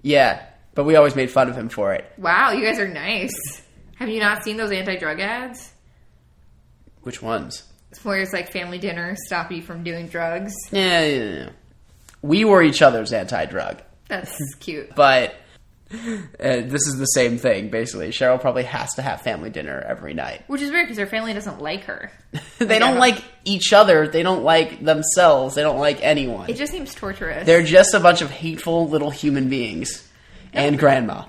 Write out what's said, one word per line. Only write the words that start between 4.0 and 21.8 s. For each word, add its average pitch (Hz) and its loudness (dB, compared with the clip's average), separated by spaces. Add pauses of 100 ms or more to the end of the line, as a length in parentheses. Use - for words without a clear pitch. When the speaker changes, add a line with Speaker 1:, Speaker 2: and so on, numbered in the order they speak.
Speaker 2:
you 220 -6
not 214 -2
seen 214 -8
those 214 -6
anti-drug 180 -6
ads? 233 -10 (1300)
Speaker 1:
Which - -14
ones? 107 -8 (400)
Speaker 2:
Where 196 -4
it's 190 -6
like, 175 -8
"Family 175 -10
dinner, 175 -8 (100)
stop 170 -6
you 170 -8
from 170 -14
doing 170 -8
drugs." 170 -6 (160)
Speaker 1:
Yeah, 185 2
yeah, 139 0
yeah. 76 -10 (760)
We 170 2
were 196 8
each 151 4
other's 117 6
anti-drug. 90 -6 (240)
Speaker 2:
That's - -10 (160)
Speaker 1:
<laughs> - -20
Speaker 2:
cute. 151 -12
Speaker 1:
But, 131 4 (580)
uh, 226 -14 (420)
this 131 -2
is 139 -6
the 135 -4
same 120 0
thing, 104 -2
basically. 110 -6
Cheryl 127 0
probably 127 -2
has - -8
to 127 -8
have 110 -6
family 104 -8
dinner 71 -10
every 73 -10
night. 64 -10
Speaker 2:
Which 277 -6
is 285 -6
weird, 349 -2
'cause 208 -12
her 196 -4
family 220 -6
doesn't 202 -12
like 165 -10